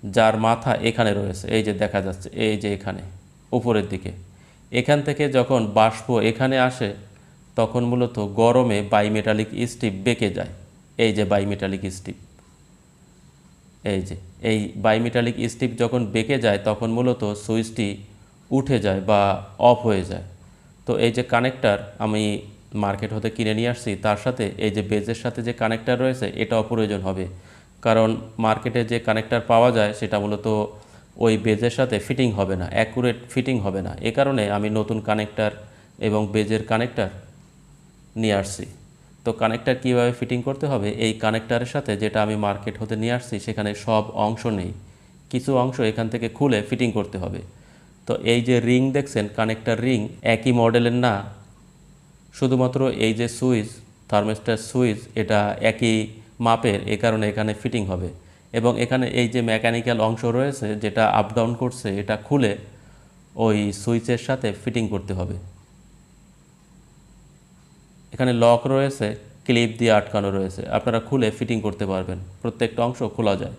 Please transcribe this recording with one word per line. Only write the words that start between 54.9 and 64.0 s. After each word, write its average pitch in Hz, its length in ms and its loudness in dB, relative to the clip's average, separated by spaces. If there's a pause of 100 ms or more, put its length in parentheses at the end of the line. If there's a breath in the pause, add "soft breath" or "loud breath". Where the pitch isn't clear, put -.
এটা 107 180 2 (320)
একই 110 260 2 (480 loud breath)
মাপের, 113 340 2 (140)
এ - 100 0
কারণে 110 280 2
এখানে 107 200 -2 (100)
ফিটিং 117 300 -2
হবে। 90 180 -4 (440 soft breath)
এবং 117 180 2 (120)
এখানে 127 220 0 (140)
এই 120 140 2
যে 123 160 0
মেকানিক্যাল 117 480 0 (100)
অংশ 113 140 -2 (160)
রয়েছে 135 300 -2 (160)
যেটা 107 200 0 (160)
আপ 104 160 2
ডাউন 117 160 2 (100)
করছে, 123 260 -4 (140)
এটা 101 140 -2 (120)
খুলে 127 240 2 (920 soft breath)
ওই 107 120 4 (240)
সুইচের 117 460 0